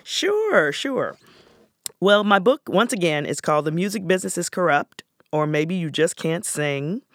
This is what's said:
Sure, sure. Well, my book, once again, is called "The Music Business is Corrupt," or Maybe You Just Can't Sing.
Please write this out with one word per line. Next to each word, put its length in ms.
Sure, 680
sure. 460
Well, 240
my 140
book, 280
once 280
again, 320
is 160
called 240
"The 60
Music 340
Business 320
is 100
Corrupt," 540
or 140
Maybe 280
You 160
Just 260
Can't 300
Sing. 560